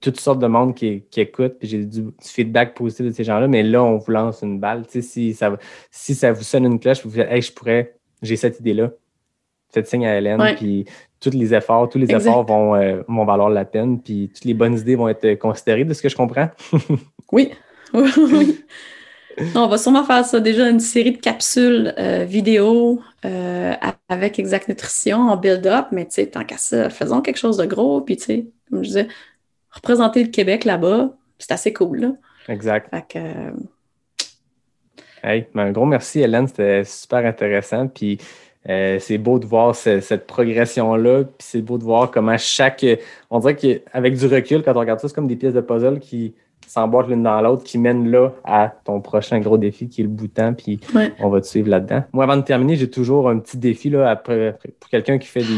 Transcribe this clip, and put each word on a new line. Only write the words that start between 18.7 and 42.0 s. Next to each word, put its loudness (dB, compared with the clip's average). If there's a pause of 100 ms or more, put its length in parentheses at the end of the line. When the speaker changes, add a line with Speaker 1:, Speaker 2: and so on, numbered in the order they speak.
Speaker 2:
On 2
va 2
sûrement 4
faire 2
ça, 0
déjà 2
une 4
série 2
de -6
capsules, 2
euh, 0
vidéo, 2 (220)
euh, -4
a-, -4 (160)
avec -2
Exact -4
Nutrition -2
en 2
build-up, 2
mais -4
tu -14
sais, 0
tant -10
qu'à -12
ça, -2
faisons -2
quelque -4
chose 0
de 0
gros, 0
puis -4
tu -14
sais, -4 (220)
comme -6
je -6
disais, -2 (600)
représenter 2
le -2
Québec 0
là-bas, 0 (260)
c'est -10
assez -2
cool, -2
là. -2 (380)
Speaker 1:
Exact. -4
Speaker 2:
Fait -10
que, -12
euh, -10 (1700)
Speaker 1:
Hey, -4
ben, -2
un -4
gros 0
merci, -2
Hélène, 2
c'était 0
super -4
intéressant, -2
puis, -6 (520)
euh, -2
c'est -4
beau 2
de -6
voir 2
ce, 2
cette -4
progression-là, 2
puis -18 (140)
c'est -6
beau -6
de -8
voir 2